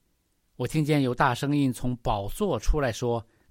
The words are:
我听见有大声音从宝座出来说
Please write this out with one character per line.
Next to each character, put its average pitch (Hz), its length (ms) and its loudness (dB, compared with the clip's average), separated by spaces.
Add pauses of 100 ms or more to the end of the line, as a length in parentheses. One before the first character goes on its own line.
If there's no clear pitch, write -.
(560)
我 123 100 -4
听 156 180 0
见 147 180 2
有 123 120 0
大 135 200 2
声 143 220 -2
音 139 160 2
从 123 260 -4
宝 101 300 -2
座 - 300 -2
出 - 220 2
来 127 120 0
说 117 320 -2 (260)